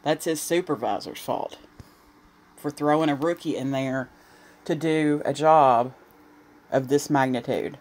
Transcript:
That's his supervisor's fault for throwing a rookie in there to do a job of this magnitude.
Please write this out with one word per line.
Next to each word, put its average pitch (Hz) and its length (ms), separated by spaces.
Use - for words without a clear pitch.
That's 156 200
his 160 160
supervisor's 139 800
fault - 380
for 147 140
throwing 147 380
a 147 60
rookie 165 420
in 131 140
there 135 380
to 175 100
do 151 500
a - 80
job 135 600
of 131 180
this 143 200
magnitude. 131 720